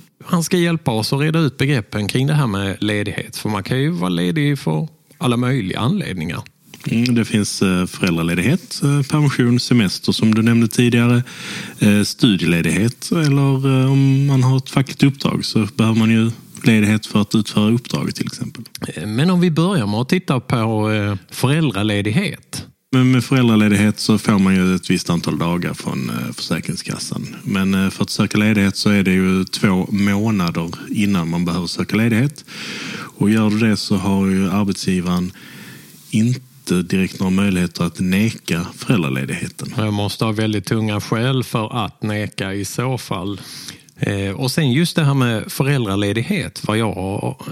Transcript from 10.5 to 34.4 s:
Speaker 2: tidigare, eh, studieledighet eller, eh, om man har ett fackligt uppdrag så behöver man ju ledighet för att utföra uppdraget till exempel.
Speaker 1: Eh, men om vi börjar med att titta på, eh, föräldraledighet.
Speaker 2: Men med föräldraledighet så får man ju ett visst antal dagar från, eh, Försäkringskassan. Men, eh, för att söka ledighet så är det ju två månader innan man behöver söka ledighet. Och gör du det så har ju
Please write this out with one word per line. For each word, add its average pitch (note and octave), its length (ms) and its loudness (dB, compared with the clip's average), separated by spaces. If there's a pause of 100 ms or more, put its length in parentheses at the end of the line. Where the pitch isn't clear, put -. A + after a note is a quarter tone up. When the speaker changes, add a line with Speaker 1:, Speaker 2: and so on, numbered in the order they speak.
Speaker 2:
tidigare, A#2+ 540 2 (560)
eh, G#2 240 4
studieledighet E2+ 1120 0
eller, C#3 680 2
eh, C3+ 100 4
om C#3 340 4
man C3+ 160 4
har C3 140 4
ett C3 140 -4
fackligt - 320 -2
uppdrag - 420 2
så G#2+ 320 0
behöver A2 220 4
man A2 120 4
ju A2+ 200 4 (320)
ledighet G#2+ 440 4
för A2 140 0
att G2+ 140 0
utföra G#2+ 360 2
uppdraget - 460 -2
till - 100 -6
exempel. - 380 -10 (240)
Speaker 1:
Eh, E2 180 -8
men C3 240 0
om F3+ 100 4
vi F3+ 100 4
börjar E3 360 2
med G#2 140 0
att B2+ 80 -2
titta E3+ 320 0
på, A2 500 0
eh, G#2 260 0 (140)
föräldraledighet. G#2+ 1400 -2 (280)
Speaker 2:
Men B2+ 160 4
med B2+ 140 4
föräldraledighet G#2+ 760 4
så G#2+ 180 2
får G#2+ 200 2
man F#2+ 160 4
ju F#2 200 2
ett F2+ 160 -2
visst F2 200 -2
antal E2 280 -2
dagar E2+ 360 -2
från, C2+ 360 -6
eh, A#1 220 -6
Försäkringskassan. - 1120 -6
Men, F#2+ 320 0
eh, F#2+ 160 2
för - 120 -4
att - 80 -4
söka G#2+ 280 0
ledighet G#2 380 2
så - 140 2
är G2+ 120 4
det F#2 100 2
ju F#2 320 2
två F#2 460 0
månader G2 800 0 (200)
innan G2 400 0
man F2 140 0
behöver E2+ 220 -2
söka F#2 300 -4
ledighet. A#2 480 0 (720)
Och G2+ 140 2
gör A2 200 4
du G#2+ 80 0
det A2 180 2
så - 200 -2
har G2 300 2
ju F#2+ 240 2